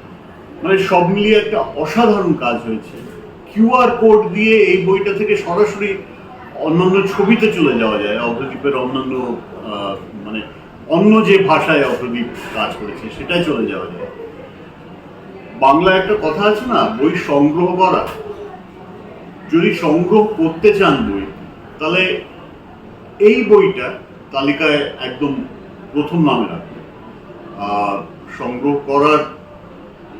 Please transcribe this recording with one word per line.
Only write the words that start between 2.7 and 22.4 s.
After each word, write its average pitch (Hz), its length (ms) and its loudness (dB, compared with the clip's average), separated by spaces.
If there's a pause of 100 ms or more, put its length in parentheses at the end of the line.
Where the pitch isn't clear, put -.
কিউআর 226 380 4
কোড 214 360 6
দিয়ে 214 300 2
এই 185 280 4
বইটা 196 280 2
থেকে 208 240 0
সরাসরি 202 600 -2 (580)
অন্যান্য 185 520 2
ছবিতে 214 460 2
চলে 143 260 2
যাওয়া 107 220 0
যায়, 104 180 -2
অভ্রদীপের 123 560 -4
অন্যান্য, 127 600 -4 (300)
আহ, 101 300 -8 (300)
মানে, 107 160 -10 (460)
অন্য 208 380 4
যে 196 120 6
ভাষায় 156 460 2
অভ্রদীপ 120 420 -4 (300)
কাজ 104 240 -4
করেছে 107 380 -12
সেটাই 175 260 -2
চলে 120 220 -2
যাওয়া 95 200 -6
যায়। 87 220 -12 (1500)
বাংলায় 170 400 4
একটা 202 220 2
কথা 160 220 -2
আছে 214 240 2
না, 117 320 0
বই 165 160 2
সংগ্রহ 160 600 2
করা। 185 320 2 (1400)
যদি 208 220 4
সংগ্রহ 208 500 2
করতে 208 500 2
চান 139 380 2
বই, 98 140 -4 (540)
তাহলে 175 420 0 (1000)